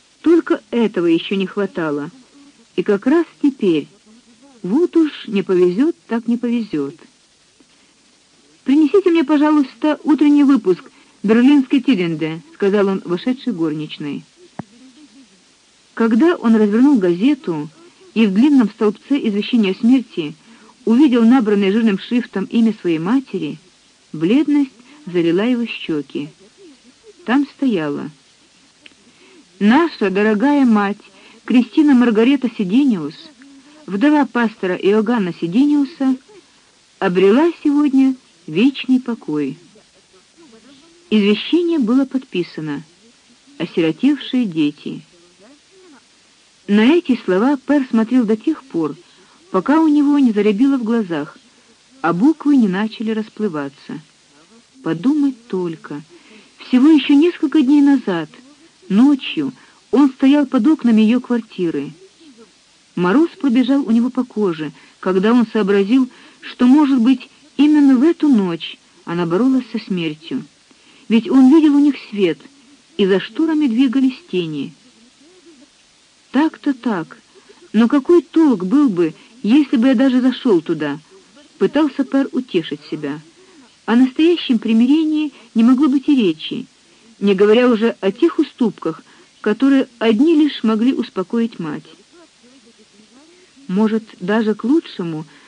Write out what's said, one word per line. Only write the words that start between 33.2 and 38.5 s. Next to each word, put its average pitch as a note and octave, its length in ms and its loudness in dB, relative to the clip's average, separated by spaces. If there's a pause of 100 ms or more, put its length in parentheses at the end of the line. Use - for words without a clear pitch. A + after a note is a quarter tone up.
вдова C#4 400 0
пастора G#3 500 -4
Иоганна G#3 640 -2
Сидениуса, C4+ 760 -2 (840)
обрела G3 520 2 (120)
сегодня C4+ 520 2 (320)
вечный B3 520 0